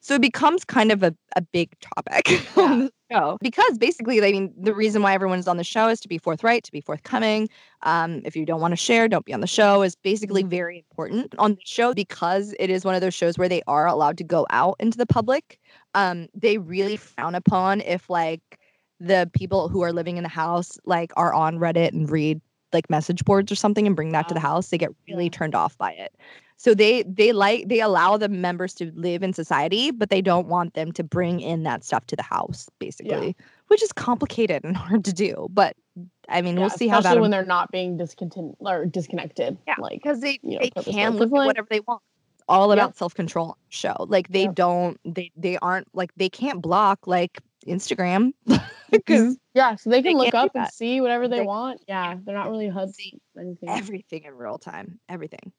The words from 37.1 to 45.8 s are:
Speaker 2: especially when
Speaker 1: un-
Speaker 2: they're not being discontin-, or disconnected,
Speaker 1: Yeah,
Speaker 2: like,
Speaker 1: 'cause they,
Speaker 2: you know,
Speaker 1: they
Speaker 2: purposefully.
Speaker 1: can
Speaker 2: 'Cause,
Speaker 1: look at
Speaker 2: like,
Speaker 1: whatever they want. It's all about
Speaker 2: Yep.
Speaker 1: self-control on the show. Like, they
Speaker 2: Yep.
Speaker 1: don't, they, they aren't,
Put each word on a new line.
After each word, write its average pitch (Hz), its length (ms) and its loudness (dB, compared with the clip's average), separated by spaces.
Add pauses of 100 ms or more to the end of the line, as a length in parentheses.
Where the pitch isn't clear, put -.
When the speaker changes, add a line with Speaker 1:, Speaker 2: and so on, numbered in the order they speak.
Speaker 2:
especially 233 60 6
when 214 120 4
Speaker 1:
un- - 0 -
Speaker 2:
they're 190 140 0
not 180 260 -2
being 180 260 -4
discontin-, 170 600 -10
or 180 260 -4
disconnected, 165 720 -6 (100)
Speaker 1:
Yeah, 151 100 -2
Speaker 2:
like, - 260 -10
Speaker 1:
'cause 285 180 -2
they, 277 220 -4
Speaker 2:
you - 160 -6
know, 254 60 0
Speaker 1:
they 254 100 -4
Speaker 2:
purposefully. 185 180 -8
Speaker 1:
can 214 200 0
Speaker 2:
'Cause, 208 60 -4
Speaker 1:
look 233 160 2
at 277 40 4
Speaker 2:
like, 277 40 2
Speaker 1:
whatever 220 260 0
they 214 100 0
want. 214 220 -8 (340)
It's - 120 -20
all 196 240 6
about 202 200 4
Speaker 2:
Yep. - 60 -20
Speaker 1:
self-control 170 520 -4
on - 60 -14 (140)
the - 60 -18
show. - 200 -4 (140)
Like, 185 200 2
they 190 180 2
Speaker 2:
Yep. 180 80 -4
Speaker 1:
don't, 175 500 0
they, 170 300 -10
they 170 240 -4
aren't, 185 340 -4